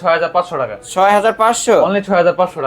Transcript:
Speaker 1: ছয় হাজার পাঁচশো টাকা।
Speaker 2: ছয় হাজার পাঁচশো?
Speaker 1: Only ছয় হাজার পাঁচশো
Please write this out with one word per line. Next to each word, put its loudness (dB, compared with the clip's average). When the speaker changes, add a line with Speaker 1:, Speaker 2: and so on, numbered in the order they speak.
Speaker 1:
ছয় 0
হাজার -2
পাঁচশো -4
টাকা। -6
Speaker 2:
ছয় 4
হাজার 0
পাঁচশো? 2
Speaker 1:
Only 0
ছয় 0
হাজার 2
পাঁচশো -2